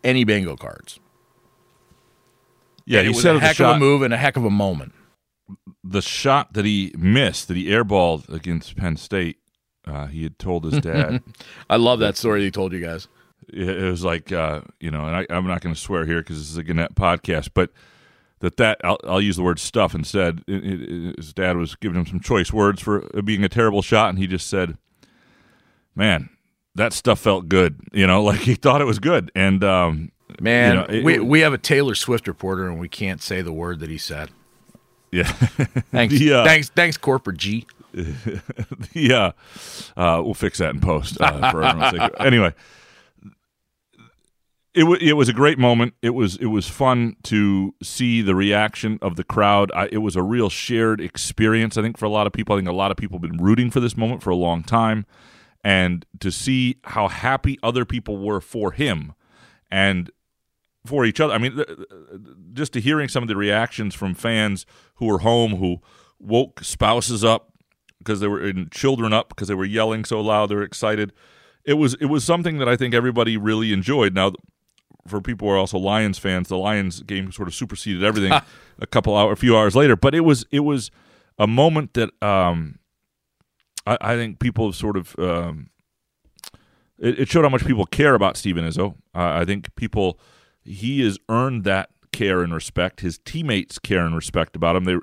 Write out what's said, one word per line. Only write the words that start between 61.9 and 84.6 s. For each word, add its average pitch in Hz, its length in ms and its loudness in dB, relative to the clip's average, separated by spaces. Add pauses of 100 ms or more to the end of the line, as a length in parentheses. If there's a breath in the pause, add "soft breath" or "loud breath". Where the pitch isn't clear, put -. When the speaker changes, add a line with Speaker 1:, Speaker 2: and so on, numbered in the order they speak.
Speaker 2:
just 139 200 -6
to 123 80 -4
hearing 143 260 0
some 123 160 -4
of 117 40 -6
the 107 80 -2
reactions 104 600 -2
from 95 180 -6
fans 107 540 -4 (280 soft breath)
who 117 120 -4
were 101 120 2
home, 113 360 0
who 90 260 -4 (380 soft breath)
woke 110 440 -2
spouses 117 600 -2
up 113 280 2 (520)
'cause 107 160 -4
they 104 80 0
were, 101 120 -2
and 92 320 -6
children 117 400 0
up 110 240 0
'cause 98 120 -8
they 101 80 -2
were 95 100 -4
yelling 110 400 -2
so 110 160 -4
loud, 107 280 2
they 104 60 -2
were 101 60 0
excited. 104 500 -4 (520 soft breath)
It 143 100 0
was, 143 220 2
it 147 100 -4
was 143 180 0
something 165 360 0
that 127 100 0
I 123 60 4
think 120 180 -2
everybody 120 420 2
really 110 380 0
enjoyed. 101 400 2
Now, 95 200 2 (760)
for 101 140 -8
people 104 260 -6
who 98 80 2
are - 20 4
also 95 220 0
Lions 101 400 0
fans, 92 280 -2
the 92 100 -4
Lions 98 440 -2
game 95 300 -8
sort 95 160 -8
of 82 80 -10
superseded 98 480 -6
everything 104 280 2
Speaker 1:
<laughs> - 480 -4
Speaker 2:
a - 80 -10
couple 107 280 0
hour, 104 160 4
a 107 60 -2
few 120 200 4
hours 107 180 4
later. 135 200 6
But 135 180 4
it 165 60 2
was, 147 320 4
it 143 80 2
was 143 320 -2 (480 soft breath)
a 104 80 4
moment 147 480 2
that, 113 160 0 (100)
um, 87 560 0 (1080)
I, 110 140 0
I 117 140 -2
think 117 240 -6
people 113 280 0